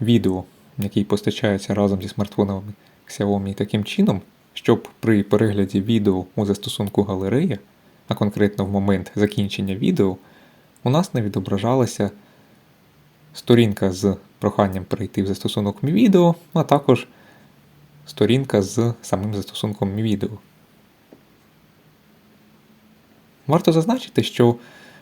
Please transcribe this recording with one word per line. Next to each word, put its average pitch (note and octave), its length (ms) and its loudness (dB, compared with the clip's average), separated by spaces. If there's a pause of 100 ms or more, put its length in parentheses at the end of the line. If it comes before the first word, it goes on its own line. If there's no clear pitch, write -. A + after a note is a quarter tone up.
Video, G#2 420 2 (340)
який G2+ 260 -2
постачається G2+ 680 -2
разом G2 280 0
зі F#2 60 -8
смартфонами G2+ 680 -4 (340)
Xiaomi, G2+ 460 -2
таким G#2 300 -2
чином, F3 380 -2 (320)
щоб - 340 0 (120)
при G#2+ 240 2
перегляді G2+ 580 0
відео G2+ 440 0 (100)
у A2 100 -2
застосунку G2+ 580 -2
Галерея, G2+ 560 -2 (480)
а - 80 -4
конкретно G2+ 500 0
в F#2+ 40 -4
момент G2 460 -2
закінчення G2+ 600 -2
відео, G2+ 420 0 (680)
у B2 60 0
нас D#3+ 240 0
не B2 80 -2
відображалася G#2+ 880 -2 (1200)
сторінка G#2+ 580 4
з F#2 260 0 (220)
проханням G2 460 0
перейти - 380 -4
в F#2+ 40 -6
застосунок G2+ 560 -4
Mi C#3+ 100 0
Video, F#3 420 6 (180)
а D#3+ 100 2
також C#3 440 2 (1000)
сторінка A2+ 560 0
з A#2 400 -2
самим G2+ 320 -4
застосунком G2+ 560 -6
Mi G#2 140 -4
Video. A2 340 -4 (3000)
Варто E3 240 4
зазначити, E3 520 0
що A#2+ 320 2 (460)